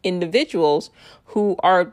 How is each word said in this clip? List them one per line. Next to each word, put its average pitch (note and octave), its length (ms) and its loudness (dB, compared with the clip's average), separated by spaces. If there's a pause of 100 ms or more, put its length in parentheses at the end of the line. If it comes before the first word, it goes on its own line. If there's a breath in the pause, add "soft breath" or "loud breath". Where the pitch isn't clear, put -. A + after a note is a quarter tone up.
individuals F3 880 -2 (380 loud breath)
who G#3 320 -2
are F#3 340 2